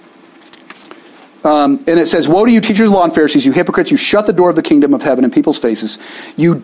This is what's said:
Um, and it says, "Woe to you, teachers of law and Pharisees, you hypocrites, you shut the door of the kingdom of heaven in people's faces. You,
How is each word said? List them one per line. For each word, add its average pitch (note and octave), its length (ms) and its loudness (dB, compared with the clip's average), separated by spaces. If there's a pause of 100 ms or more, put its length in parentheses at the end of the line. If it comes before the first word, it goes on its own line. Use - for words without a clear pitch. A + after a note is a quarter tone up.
(1400)
Um, C#3+ 440 0
and E3+ 120 2
it D#3 100 0
says, D#3 200 -2
"Woe F#3+ 160 2
to A#3+ 80 4
you, A3 80 4
teachers A3 280 0
of G3+ 40 2
law F#3 120 2
and E3 100 -2
Pharisees, D3 320 2
you C3+ 60 2
hypocrites, F3 380 -2
you - 60 2
shut G#3+ 300 0
the G#3+ 80 -2
door F3 160 2
of D#3+ 60 -2
the D#3+ 60 -2
kingdom C#3+ 300 2
of A2+ 80 0
heaven C3 240 -2
in A#2+ 60 0
people's D3+ 260 0
faces. A2 420 -4 (380)
You, D#3+ 280 0